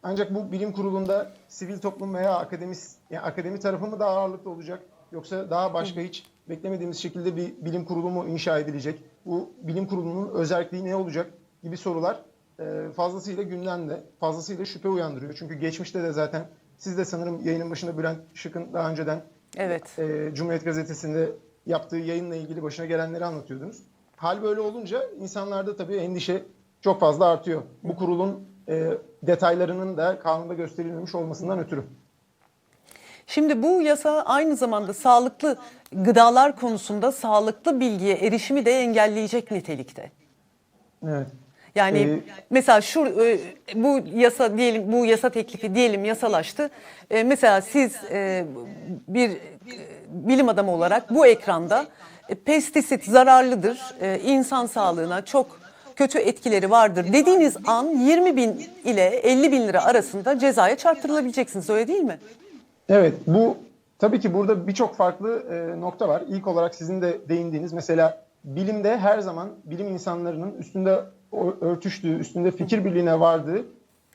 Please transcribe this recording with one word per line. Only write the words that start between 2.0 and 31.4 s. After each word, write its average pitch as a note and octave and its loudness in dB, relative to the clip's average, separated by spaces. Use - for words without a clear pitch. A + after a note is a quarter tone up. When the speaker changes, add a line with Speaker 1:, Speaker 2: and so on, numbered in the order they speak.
Speaker 1:
veya F#3 -2
akademis-, F3+ -8
yani D#3+ -12
akademi F3 -8
tarafı F#3+ -4
mı G#3+ -10
daha G#3 0
ağırlıklı F#3+ -4
olacak, E3+ -14
yoksa F#3 -10
daha F3 -2
başka E3+ -6
Speaker 2:
Hı. F3 -8
Speaker 1:
hiç - -16
beklemediğimiz F3 -8
şekilde F3 -6
bir F3 -8
bilim E3 -8
kurulu F3 -6
mu F3+ -6
inşa D#3+ -2
edilecek? D3 -8
Bu F3 -6
bilim F3+ -6
kurulunun F#3 -6
özelliği F3 -4
ne F#3 -4
olacak F3 -6
gibi E3+ -12
sorular, E3+ -4
e, - -14
fazlasıyla F#3+ -6
gündemde, F3 -8
fazlasıyla E3 -6
şüphe F#3+ -10
uyandırıyor. D3+ -6
Çünkü E3 -14
geçmişte E3 -6
de E3 -4
zaten D#3 -4
siz F#3 -10
de F#3+ -2
sanırım E3+ -8
yayının E3 -4
başında E3 -8
Bülent D#3+ -4
Şık'ın E3+ -14
daha E3 -4
önceden, D#3 -6
Speaker 2:
Evet. F3 -6
Speaker 1:
e, D#3 -6
Cumhuriyet D#3+ -4
Gazetesi'nde D#3 -4
yaptığı E3 -4
yayınla E3+ -6
ilgili D#3+ -10
başına D3+ -10
gelenleri E3 -4
anlatıyordunuz. D#3 -12
Hal F#3+ -4
böyle G#3+ -2
olunca A3 -6
insanlarda G3 -8
tabii F#3+ -8
endişe F3+ -6
çok G3 0
fazla D#3+ 4
artıyor. E3 0
Bu F3 -6
Speaker 2:
Hı. E3+ -12
Speaker 1:
kurulun, F#3 -2
e, D#3+ -2
detaylarının F3 0
da F#3 -2
kanunda E3 -4
gösterilmemiş E3+ -10
olmasından F3 -6